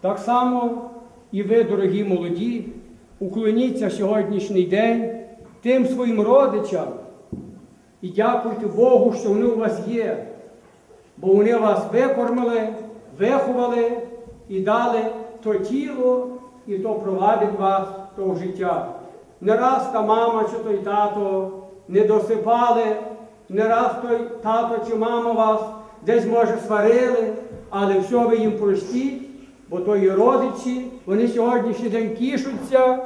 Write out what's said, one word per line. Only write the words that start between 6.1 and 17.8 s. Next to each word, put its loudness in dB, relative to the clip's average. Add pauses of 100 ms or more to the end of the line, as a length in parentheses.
родичам 4 (1120)
і -10
дякуйте -2
Богу, 4
що -4
вони 0
у 0
вас -2
є, -4 (920)
бо 2
вони 6
вас 2 (140)
викормили, 2 (500)
виховали 2 (580)
і -4
дали 2 (420)
то 0
тіло, 0 (400)
і -4
то -2
провадить 0
вас 0 (280)